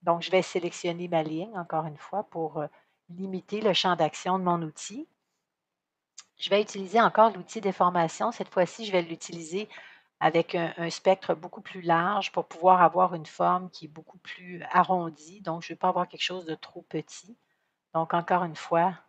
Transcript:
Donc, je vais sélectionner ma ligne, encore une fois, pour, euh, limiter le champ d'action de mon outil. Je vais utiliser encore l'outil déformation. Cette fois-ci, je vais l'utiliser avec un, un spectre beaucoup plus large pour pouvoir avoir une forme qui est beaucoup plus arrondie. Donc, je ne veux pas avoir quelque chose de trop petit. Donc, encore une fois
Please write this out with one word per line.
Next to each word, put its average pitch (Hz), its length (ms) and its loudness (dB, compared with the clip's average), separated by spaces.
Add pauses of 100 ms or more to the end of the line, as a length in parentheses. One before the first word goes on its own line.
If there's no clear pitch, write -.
Donc, 170 220 2
je - 80 -6
vais 185 100 6
sélectionner 175 680 -4
ma 170 140 0
ligne, 160 340 -6
encore 165 300 -4
une 151 120 -10
fois, - 260 -6
pour, 156 340 -6
euh, 147 100 -4 (420)
limiter 190 520 -8
le 214 120 4
champ 180 220 2
d'action 170 440 0
de 185 40 -4
mon 175 200 2
outil. 202 440 -12 (1300)
Je - 120 -10
vais 202 120 4
utiliser 202 380 -2
encore 220 320 6
l'outil 190 300 -12
déformation. 180 720 0
Cette - 180 -10
fois-ci, 185 360 0
je 208 60 -6
vais 180 120 4
l'utiliser 165 680 -8 (500)
avec 160 360 2
un, 170 220 -2
un 170 120 -4
spectre 190 460 2
beaucoup 170 260 -14
plus 190 200 -14
large 175 500 2
pour 170 140 -4
pouvoir 180 360 6
avoir 175 320 6
une 156 140 -8
forme 180 420 0
qui - 160 -18
est 147 40 -14
beaucoup 180 280 -20
plus 180 540 -16
arrondie. 175 680 0
Donc, 170 200 -6
je - 100 -12
ne 165 40 -10
veux - 40 -20
pas 185 100 2
avoir 180 180 -2
quelque - 160 -8
chose 180 220 -6
de 160 100 -6
trop - 280 -18
petit. - 540 -10 (560)
Donc, 160 200 -2
encore 175 300 2
une 165 120 -6
fois 170 400 2 (140)